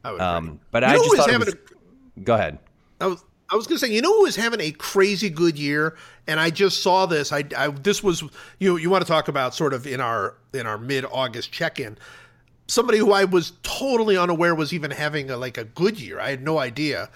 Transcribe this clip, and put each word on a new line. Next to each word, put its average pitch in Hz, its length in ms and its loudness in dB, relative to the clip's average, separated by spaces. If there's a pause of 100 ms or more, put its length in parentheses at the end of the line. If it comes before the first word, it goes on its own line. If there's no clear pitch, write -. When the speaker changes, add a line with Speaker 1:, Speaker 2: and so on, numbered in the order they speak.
Speaker 1:
I 123 80 -10
would 90 80 -8
agree. 92 80 -2
Speaker 2:
Um, 82 320 -4 (100)
but 120 140 0
Speaker 1:
You 127 40 4
Speaker 2:
I 139 40 6
Speaker 1:
know - 60 6
Speaker 2:
just 466 80 6
Speaker 1:
who - 40 4
was 415 80 6
Speaker 2:
thought 147 100 6
it - 40 4
Speaker 1:
having 240 140 2
Speaker 2:
was 196 80 -4 (640)
Speaker 1:
a - 40 -16
Speaker 2:
Go 113 140 2
ahead. 80 260 -2 (400)
Speaker 1:
I 180 80 0
was, 175 160 -6 (260)
I 196 60 2
was 226 100 -2
gonna 302 140 -2
say, 240 120 0
you 220 80 2
know 381 200 4
who 381 60 6
is 220 100 0
having 233 240 -2
a 156 100 -4
crazy 196 600 0
good 160 280 0
year? 151 380 -2 (320)
And 156 100 0
I 165 120 2
just 190 300 0
saw 190 260 4
this. 151 260 -2
I, 147 100 -2 (140)
I, 135 140 0
this 147 340 -2
was, 170 180 0 (380)
you, 185 160 2
you 165 120 -2
wanna 185 160 2
talk 156 220 0
about 135 260 -2
sort 143 220 -2
of 127 100 -6
in 135 160 -6
our, 113 360 -2 (180)
in 117 100 -6
our 107 140 -6
mid-August 127 720 -4
check-in. 131 480 -6 (680)
Somebody 233 300 2
who 208 140 4
I 196 120 4
was 180 300 2 (100)
totally 226 520 0
unaware 170 380 2
was 156 180 -2
even 151 200 -6
having 151 360 -4
a, 127 80 -6
like, 127 220 -8
a 113 60 -6
good 185 360 -2
year. 90 200 -10
I 117 100 -4
had 131 140 -6
no 156 160 0
idea, 123 560 -4